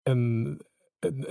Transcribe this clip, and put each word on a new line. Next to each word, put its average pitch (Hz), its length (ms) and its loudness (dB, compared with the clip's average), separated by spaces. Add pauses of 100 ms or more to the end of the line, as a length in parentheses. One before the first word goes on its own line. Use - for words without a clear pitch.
en, 120 380 2 (600)
en, 135 240 -4